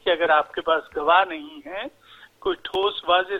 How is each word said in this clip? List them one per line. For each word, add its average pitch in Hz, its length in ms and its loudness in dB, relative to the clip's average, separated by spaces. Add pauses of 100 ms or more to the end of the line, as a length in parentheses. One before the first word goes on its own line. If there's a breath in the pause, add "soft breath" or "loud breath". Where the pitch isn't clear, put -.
کہ 190 60 0
اگر 165 200 2
آپ 151 240 2
کے 175 80 -6
پاس 160 220 0 (120)
گواہ 170 300 4
نہیں 156 400 -12
ہے، 185 160 -10 (580 loud breath)
کوئی 185 160 -2
ٹھوس 196 520 -4
واضح 185 320 2